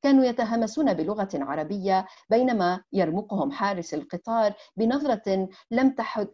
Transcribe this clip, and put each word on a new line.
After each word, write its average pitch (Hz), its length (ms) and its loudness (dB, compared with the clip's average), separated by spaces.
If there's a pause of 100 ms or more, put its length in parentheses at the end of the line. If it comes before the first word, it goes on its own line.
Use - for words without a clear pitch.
كانوا 269 220 6
يتهامسون 233 680 0
بلغة 196 400 -2
عربية، 185 720 -2 (240)
بينما 220 520 2 (100)
يرمقهم 185 580 0
حارس 196 440 -4
القطار 208 580 -2 (240)
بنظرة 220 720 0 (220)
لم 262 200 4
تحد، 214 440 -6